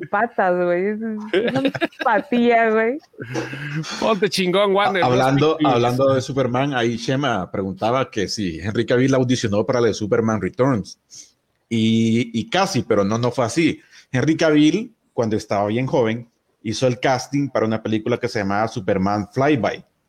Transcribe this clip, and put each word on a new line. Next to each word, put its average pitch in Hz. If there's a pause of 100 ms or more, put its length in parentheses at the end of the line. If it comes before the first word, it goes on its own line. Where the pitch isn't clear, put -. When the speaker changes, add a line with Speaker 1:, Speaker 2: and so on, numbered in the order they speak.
Speaker 1:
patas, 208
güey. 175
Es, 214 (340)
es 202
una 269 (280)
empatía, 233
güey. 220 (1000)
Speaker 2:
Ponte 214
chingón, 190
Warner, 196
Speaker 3:
a-, -
Speaker 2:
no 127
Speaker 3:
hablando, 135
Speaker 2:
speak, 156
please. 139
Speaker 3:
hablando 123
de 131
Superman, 131
ahí 117
Shema 127
preguntaba 107
que 95
si 87
Henry 104
Cavill 131
audicionó 120
para 123
la 117
de 101
Superman 110
Returns. 104 (720)
Y, 113
y 110
casi, 175
pero 101
no, 104
no 120
fue 120
así. 151 (300)
Henry 139
Cavill, 156 (200)
cuando 110
estaba 101
bien 117
joven, 120 (340)
hizo 113
el 123
casting 139
para 110
una 110
película 110
que 120
se 113
llamaba 101
Superman 101
Flyby, 131 (260)